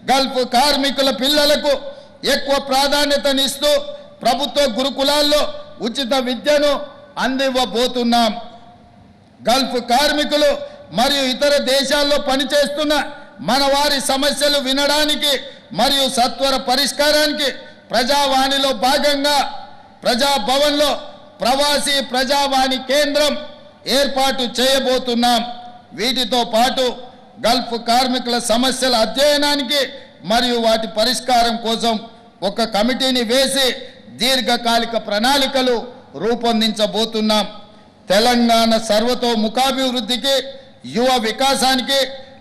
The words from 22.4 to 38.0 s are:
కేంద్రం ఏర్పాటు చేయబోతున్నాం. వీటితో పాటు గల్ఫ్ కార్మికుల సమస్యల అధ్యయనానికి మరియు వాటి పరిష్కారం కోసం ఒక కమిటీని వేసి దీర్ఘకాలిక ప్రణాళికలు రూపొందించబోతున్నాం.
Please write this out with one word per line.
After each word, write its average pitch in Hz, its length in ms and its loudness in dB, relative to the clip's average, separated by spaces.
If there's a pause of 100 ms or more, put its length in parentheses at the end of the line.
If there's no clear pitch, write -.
కేంద్రం 285 580 0 (500)
ఏర్పాటు 262 560 0
చేయబోతున్నాం. 240 1000 0 (480)
వీటితో 240 520 -2
పాటు 247 520 0 (500)
గల్ఫ్ 233 420 -2
కార్మికుల 247 500 0
సమస్యల 247 580 0
అధ్యయనానికి 285 840 0 (440)
మరియు 240 340 0
వాటి 226 280 2
పరిష్కారం 233 680 0
కోసం 220 420 -2 (440)
ఒక 196 200 -2
కమిటీని 247 600 0
వేసి 262 540 2 (320)
దీర్ఘకాలిక 233 880 0 (100)
ప్రణాళికలు 254 800 0 (300)
రూపొందించబోతున్నాం. 214 1300 0 (600)